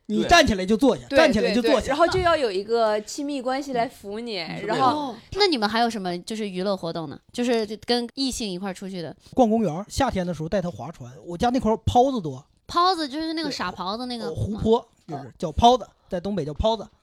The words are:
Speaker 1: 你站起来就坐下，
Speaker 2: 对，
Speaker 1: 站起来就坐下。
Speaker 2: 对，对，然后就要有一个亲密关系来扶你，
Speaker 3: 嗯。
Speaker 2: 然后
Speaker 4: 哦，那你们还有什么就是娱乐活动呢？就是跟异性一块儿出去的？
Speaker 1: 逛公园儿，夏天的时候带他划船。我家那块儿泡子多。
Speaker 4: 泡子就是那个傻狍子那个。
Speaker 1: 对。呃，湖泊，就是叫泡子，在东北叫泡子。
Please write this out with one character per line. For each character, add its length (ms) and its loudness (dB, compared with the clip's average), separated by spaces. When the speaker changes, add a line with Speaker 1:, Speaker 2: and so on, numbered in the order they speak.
Speaker 1:
你 180 0
站 200 8
起 100 2
来 120 -2
就 100 4
坐 200 4
下， 120 -12
Speaker 2:
对， 80 -2
Speaker 1:
站 160 6
起 60 2
来 160 2
就 80 2
坐 120 2
下。 20 6
Speaker 2:
对， 60 0
对， 80 -6
然 60 0
后 120 4
就 100 0
要 180 4
有 140 0
一 140 -4
个 380 2
亲 220 -10
密 160 -4
关 220 -4
系 120 -8
来 140 0
扶 300 -12
你， 220 -8
Speaker 3:
嗯。 260 -8
Speaker 2:
然 140 -2
后 80 4
Speaker 4:
哦， 280 -2
那 120 4
你 100 2
们 120 2
还 100 0
有 100 2
什 140 -6
么 200 -4
就 120 -10
是 160 -6
娱 140 -4
乐 120 0
活 160 -6
动 160 -8
呢？ 80 -12
就 120 -2
是 200 2
跟 300 0
异 120 -2
性 220 -6
一 80 -6
块 120 -6
儿 40 -8
出 140 -12
去 120 -10
的？ 140 -10
Speaker 1:
逛 140 6
公 140 2
园 100 0
儿， 160 -8
夏 220 0
天 160 -2
的 80 -4
时 80 -8
候 60 -6
带 120 0
他 80 -4
划 220 -10
船。 220 -18
我 140 -8
家 120 2
那 100 2
块 100 2
儿 60 4
泡 240 6
子 100 -2
多。 240 -8
Speaker 4:
泡 260 2
子 160 -4
就 120 -8
是 140 -4
那 80 -4
个 100 -4
傻 180 -6
狍 260 -6
子 100 -8
那 120 -8
个。 60 -8
Speaker 1:
对。 100 -6
呃， 0 -
湖 220 -4
泊， 280 2
就 100 -8
是 220 -14
叫 140 -6
泡 260 6
子， 80 -14
在 100 -4
东 160 -4
北 100 -2
叫 100 -6
泡 220 2
子。 80 -12